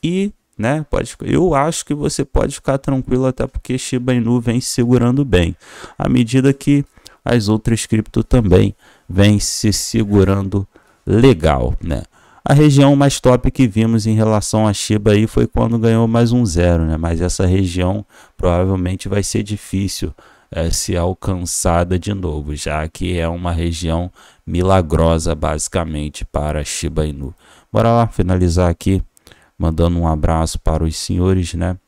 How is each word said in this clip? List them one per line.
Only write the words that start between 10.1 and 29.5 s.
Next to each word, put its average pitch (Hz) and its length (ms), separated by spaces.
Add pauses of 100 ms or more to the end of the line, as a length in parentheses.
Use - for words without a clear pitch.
legal, 85 760
né? 78 200 (420)
A - 100
região 143 420
mais 139 240
top 123 300
que 131 160
vimos 113 400
em 110 80
relação 107 520
a 104 60
Shiba 107 400
aí 107 140
foi 120 200
quando 117 320
ganhou 113 300
mais 117 240
um 123 140
zero, 85 380
né? 80 120
Mas 82 240
essa 90 240
região 92 600 (320)
provavelmente 92 720
vai 101 140
ser 107 200
difícil, 101 720 (360)
é, 82 200
ser - 260
alcançada 87 1000
de 104 160
novo, 76 400
já 76 340
que 90 300
é 82 100
uma 87 240
região 85 580 (360)
milagrosa, 82 880
basicamente, 76 880
para 76 400
Shiba 78 420
Inu. 69 280 (360)
Bora 113 220
lá 117 140
finalizar 90 640
aqui, 95 320 (560)